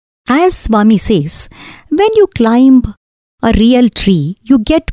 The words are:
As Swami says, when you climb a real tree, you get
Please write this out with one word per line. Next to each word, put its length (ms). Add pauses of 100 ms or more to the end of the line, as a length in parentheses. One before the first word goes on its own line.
(280)
As 280
Swami 400
says, 520 (400)
when 260
you 140
climb 540 (600)
a 100
real 380
tree, 520
you 160
get 340